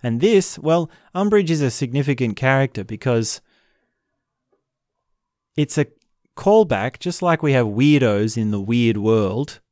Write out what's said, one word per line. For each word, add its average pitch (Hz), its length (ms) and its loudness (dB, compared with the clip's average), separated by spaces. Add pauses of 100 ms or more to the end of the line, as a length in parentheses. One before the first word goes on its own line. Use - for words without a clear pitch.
And 120 180 -2
this, 196 380 2
well, 160 320 0 (240)
Umbridge 202 340 2
is 156 120 0
a 131 100 0
significant 131 640 -2
character 135 460 0
because 113 580 -4 (2250)
it's 151 240 -2
a 143 80 0 (500)
callback, 151 600 2
just - 240 -8
like 170 220 0
we 147 80 2
have 123 160 2
weirdos 113 720 2
in 107 140 -2
the 104 100 -2
weird 113 360 0
world. 107 600 0 (120)